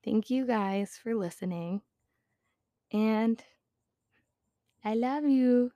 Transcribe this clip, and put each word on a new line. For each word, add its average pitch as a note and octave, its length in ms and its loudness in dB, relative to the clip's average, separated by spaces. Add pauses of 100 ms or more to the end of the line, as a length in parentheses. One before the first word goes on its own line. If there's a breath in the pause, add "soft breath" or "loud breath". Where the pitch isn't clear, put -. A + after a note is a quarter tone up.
Thank G#3+ 240 0
you B3+ 180 -2
guys G3+ 560 -2
for A3+ 120 -4
listening. F3+ 640 -6 (1120)
And A3 500 0 (1400)
I G#3+ 100 -2
love C4 300 -2
you. B3 520 4